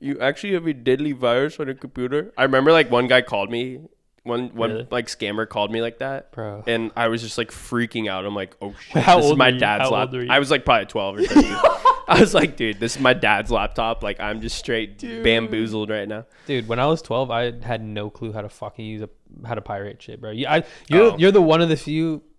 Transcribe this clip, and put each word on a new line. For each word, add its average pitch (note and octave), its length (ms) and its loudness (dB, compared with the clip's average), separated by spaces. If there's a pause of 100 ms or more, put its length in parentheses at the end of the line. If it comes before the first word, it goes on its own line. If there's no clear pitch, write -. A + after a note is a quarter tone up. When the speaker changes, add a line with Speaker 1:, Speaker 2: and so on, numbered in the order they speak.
Speaker 1:
you - 180 -6
actually C#3 340 -2
have E3+ 120 -2
a D#3+ 80 -2
deadly C3+ 380 0
virus B2+ 480 0
on D3 80 -6
your C3 80 -8
computer." C3+ 600 -6
I B2 80 2
remember, C3+ 300 6
like, D#3 180 6
one B2 160 4
guy B2+ 140 6
called G#2 300 -4
me, B2+ 280 -6 (440)
one, A#2+ 320 -4
one A2+ 160 -2
Speaker 2:
Really? A#2 200 -8
Speaker 1:
like, A#2+ 160 -2
scammer G#2 400 -6
called G#2 240 -2
me A2+ 100 -2
like A#2 180 -6
that, C3+ 340 -10
Speaker 2:
Bro. G#2+ 340 -10
Speaker 1:
and A2+ 300 -2
I A#2 100 0
was A2+ 140 -2
just, A2+ 160 -10
like, A#2+ 140 -4
freaking A#2 580 -4
out. F#2+ 160 -6
I'm G#2 100 -6
like, F#2+ 260 -8
"Oh G2+ 180 -10
shit, - 240 -2
Speaker 2:
How F3+ 140 8
Speaker 1:
this D3+ 80 4
is C#3+ 60 6
Speaker 2:
old D3+ 60 2
Speaker 1:
my C3 120 6
Speaker 2:
were B2+ 40 4
you? B2+ 60 -4
Speaker 1:
dad's G#2 240 0
Speaker 2:
How - 40 2
old B2+ 60 0
Speaker 1:
laptop." A2+ 220 -2
Speaker 2:
were B2 80 -6
you? B2 80 -2
Speaker 1:
I C3+ 80 6
was, C#3 120 0
like, C3+ 140 2
probably A2+ 220 4
twelve G2 320 -4
or - 40 0
thirteen. F#4+ 320 4
Speaker 2:
<laughs> F#4 80 2 (420)
Speaker 1:
I - 140 2
was - 140 4
like, - 240 0
"Dude, A2 240 -4
this A#2 160 -4
is C3+ 40 -8
my B2+ 120 4
dad's G#2 380 0
laptop. A2+ 520 -2
Like, G#2 160 -6
I'm G#2+ 220 -6
just A#2 160 -8
straight A2 400 -6
Speaker 2:
Dude. A3+ 260 -10
Speaker 1:
bamboozled A2 680 0
right G#2 180 -6
now." G#2+ 180 -10 (220)
Speaker 2:
Dude, B2 200 -4
when A2+ 120 -2
I C3+ 80 2
was D#3+ 140 0
twelve, A#2+ 300 -4
I A#2+ 200 -2 (100)
had A2+ 220 -6
no G#2 260 -8
clue A2 240 -10
how G#2+ 80 -8
to G2+ 80 -12
fucking A2 360 -14
use G#2+ 180 -12
a, G2+ 60 -12 (380)
how A#2 80 -8
to - 60 -6
pirate G2+ 400 -10
shit, A2+ 180 -18
bro. A2 120 -12
You, B2 160 -6
I, D#3 160 2 (260)
you're, G3+ 240 6
Speaker 1:
Oh. D3+ 40 -8
Speaker 2:
you're F3+ 140 6
the G3 100 8
one D#3+ 200 4
of E3+ 80 2
the D#3 80 0
few D#3 460 -4 (160)